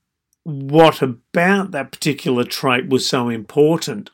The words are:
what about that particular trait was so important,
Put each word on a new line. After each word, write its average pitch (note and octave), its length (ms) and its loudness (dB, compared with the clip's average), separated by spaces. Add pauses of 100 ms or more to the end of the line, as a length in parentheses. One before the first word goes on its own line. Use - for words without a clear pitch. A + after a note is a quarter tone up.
(420)
what D3 600 4
about F3+ 680 -2
that C3+ 200 -8
particular C3 520 -2
trait B2 440 -2
was B2+ 180 0
so B2 220 -2
important, A#2 840 -2